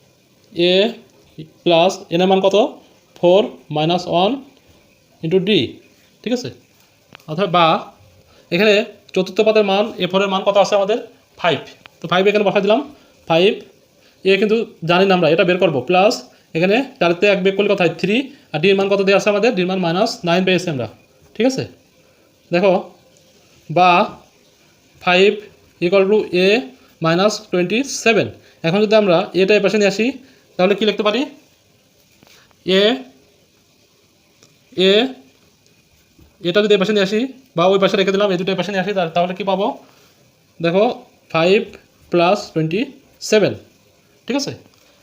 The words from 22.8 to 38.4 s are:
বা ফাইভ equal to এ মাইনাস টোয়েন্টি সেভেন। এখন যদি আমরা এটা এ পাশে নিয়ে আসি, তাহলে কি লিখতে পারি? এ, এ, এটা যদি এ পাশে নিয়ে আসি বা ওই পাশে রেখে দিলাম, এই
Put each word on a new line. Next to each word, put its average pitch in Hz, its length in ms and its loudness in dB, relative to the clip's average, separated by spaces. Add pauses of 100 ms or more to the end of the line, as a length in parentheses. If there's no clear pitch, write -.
বা 180 140 6 (1120)
ফাইভ 185 280 4 (500)
equal 190 300 2
to 214 80 2 (260)
এ - 20 2 (580)
মাইনাস 180 300 0 (160)
টোয়েন্টি 180 280 -2 (260)
সেভেন। 202 220 2 (400)
এখন 175 180 0
যদি 214 180 0
আমরা 180 160 2 (220)
এটা 190 180 2
এ - 60 2
পাশে 196 160 0
নিয়ে 202 120 2
আসি, 214 140 -2 (500)
তাহলে 190 220 2
কি 226 100 -2
লিখতে 202 200 -4
পারি? 220 120 -2 (1500)
এ, 185 160 2 (2000)
এ, - 20 4 (1600)
এটা 180 160 0
যদি 208 120 2
এ - 60 0
পাশে 214 140 0
নিয়ে 196 120 2
আসি 214 120 -2 (360)
বা 170 160 2
ওই 196 100 2
পাশে 190 180 2
রেখে 190 140 0
দিলাম, 202 180 0
এই 175 80 -2